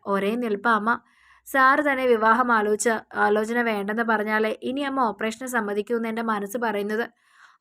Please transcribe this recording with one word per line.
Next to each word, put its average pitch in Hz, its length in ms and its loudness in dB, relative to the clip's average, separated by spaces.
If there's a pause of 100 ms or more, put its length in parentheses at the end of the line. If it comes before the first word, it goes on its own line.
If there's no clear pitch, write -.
ഒരേ 196 280 0
നിൽപ്പ 226 340 -4
അമ്മ. 214 220 2 (580)
സാർ 269 320 4
തന്നെ 277 260 0
വിവാഹം 226 460 4
ആലോചിച്ച, 214 360 2 (280)
ആലോചന 214 460 2
വേണ്ടെന്ന് 214 420 -2
പറഞ്ഞാലേ 214 480 0 (100)
ഇനി 262 200 -4
അമ്മ 277 220 -4
ഓപ്പറേഷന് 220 440 -4
സമ്മതിക്കൂന്ന് 226 600 -2
എൻ്റെ 226 160 -4
മനസ്സ് 208 340 -4
പറയുന്നത്. 214 480 -2 (540)